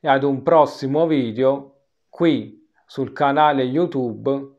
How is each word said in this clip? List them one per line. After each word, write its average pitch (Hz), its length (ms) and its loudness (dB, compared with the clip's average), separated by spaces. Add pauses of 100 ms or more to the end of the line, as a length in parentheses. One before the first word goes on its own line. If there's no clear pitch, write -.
e 156 80 -6
ad 135 140 4
un 139 200 -2
prossimo 147 680 2
video 135 640 -2 (360)
qui 135 580 -4 (200)
sul 135 260 -8
canale 143 520 2
YouTube 135 840 -4 (100)